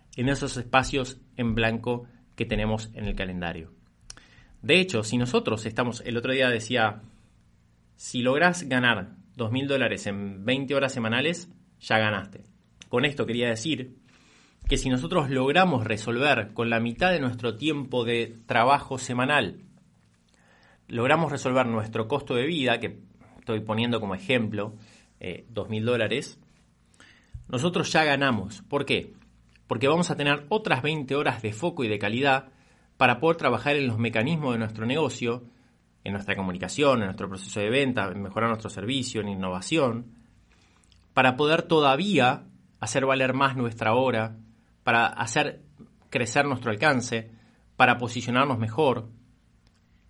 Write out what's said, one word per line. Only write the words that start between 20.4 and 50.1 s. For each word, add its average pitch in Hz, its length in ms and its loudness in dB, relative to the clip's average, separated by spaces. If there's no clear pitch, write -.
logramos 135 440 2
resolver 127 340 0
nuestro 110 420 -2
costo 131 280 -2
de 123 100 0
vida, 131 340 0
que 107 200 -8
estoy 110 220 -4
poniendo 110 380 0
como 101 140 -4
ejemplo, 107 640 -2
eh, - 300 -12
dos 104 200 -8
mil 110 160 -4
dólares, 117 540 -2
nosotros 165 440 -2
ya 160 120 4
ganamos. 135 600 0
¿Por 139 220 -4
qué? - 280 -2
Porque 120 200 0
vamos 170 240 2
a 143 40 -2
tener 143 340 0
otras 190 320 0
veinte 147 340 -2
horas 147 260 -2
de 107 100 -2
foco 165 320 -4
y 113 40 0
de 107 100 0
calidad 131 540 0
para 120 220 6
poder 165 180 4
trabajar 131 380 0
en 139 120 0
los 110 100 -2
mecanismos 120 560 0
de 113 60 -2
nuestro 110 260 -6
negocio, 123 600 -2
en 98 100 -6
nuestra 101 220 -4
comunicación, 95 640 0
en 104 60 -2
nuestro 95 220 -6
proceso 95 320 -10
de 104 100 0
venta, 123 400 0
en 95 120 -8
mejorar 110 280 -2
nuestro 110 200 -4
servicio, 117 520 -4
en 101 60 -4
innovación, 101 840 -2
para 127 220 4
poder 151 280 2
todavía 147 800 2
hacer 131 260 0
valer 131 280 2
más 131 240 2
nuestra 113 360 0
hora, 113 440 0
para 117 240 4
hacer - 560 -4
crecer 143 360 2
nuestro 123 260 -2
alcance, 117 600 0
para 123 220 6
posicionarnos 123 600 0
mejor, 110 520 0